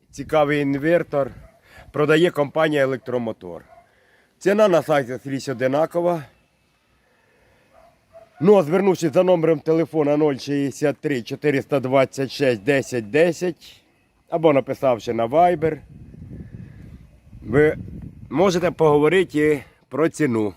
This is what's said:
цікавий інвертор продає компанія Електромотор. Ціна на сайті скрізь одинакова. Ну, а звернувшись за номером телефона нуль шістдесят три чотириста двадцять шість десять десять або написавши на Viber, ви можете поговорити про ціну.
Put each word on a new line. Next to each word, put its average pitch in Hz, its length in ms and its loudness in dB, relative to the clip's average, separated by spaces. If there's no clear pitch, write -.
цікавий 147 500 0
інвертор 143 720 -2
продає 156 400 2
компанія 147 520 0
Електромотор. 117 840 -6
Ціна 208 300 2
на 165 140 4
сайті 135 380 -2
скрізь 135 300 -8
одинакова. 151 720 -2
Ну, 196 140 6
а 190 80 4
звернувшись 170 500 0
за 180 100 4
номером 165 360 2
телефона 156 580 0
нуль 147 180 0
шістдесят 139 600 -4
три 143 240 -4
чотириста 139 580 -2
двадцять 131 520 0
шість 123 320 0
десять 123 460 -2
десять 170 720 -2
або 160 240 4
написавши 123 600 0
на 117 140 -2
Viber, 156 520 2
ви 147 360 2
можете 170 420 0
поговорити 151 920 2
про 151 200 0
ціну. 113 480 -2